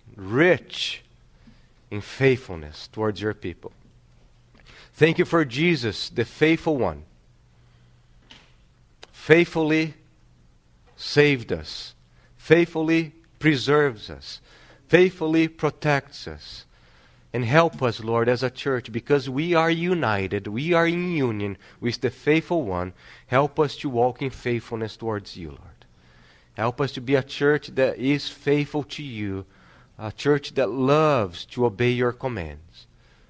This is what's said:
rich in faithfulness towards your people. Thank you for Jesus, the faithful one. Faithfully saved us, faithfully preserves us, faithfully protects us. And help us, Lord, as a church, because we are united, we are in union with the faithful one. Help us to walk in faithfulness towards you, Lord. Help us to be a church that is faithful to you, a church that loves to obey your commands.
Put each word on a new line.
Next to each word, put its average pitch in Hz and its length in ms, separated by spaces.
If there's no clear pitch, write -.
rich 123 880
in 104 100
faithfulness 101 920
towards 107 280
your 104 140
people. - 380
Thank 160 260
you 180 60
for 165 200
Jesus, 127 640
the 117 160
faithful 160 520
one. 80 260
Faithfully 160 840
saved 143 560
us, - 420
faithfully 165 760
preserves 139 680
us, 69 320
faithfully 165 600
protects - 800
us. - 360
And 123 120
help 160 380
us, 117 200
Lord, 113 260
as 123 140
a 127 80
church, 127 400
because 127 380
we 156 240
are 165 180
united, 110 760
we 135 260
are 165 140
in 175 260
union 107 460
with 120 200
the 123 80
faithful 160 540
one. 92 320
Help 143 340
us 143 180
to 143 120
walk 120 320
in 135 80
faithfulness 117 680
towards 107 400
you, 85 120
Lord. - 360
Help 117 240
us 135 120
to 143 80
be 127 140
a 131 80
church 143 520
that 131 240
is 139 300
faithful 147 560
to - 180
you, 104 420
a 110 140
church 143 420
that 123 160
loves 135 760
to 123 200
obey 120 240
your 123 220
commands. 87 760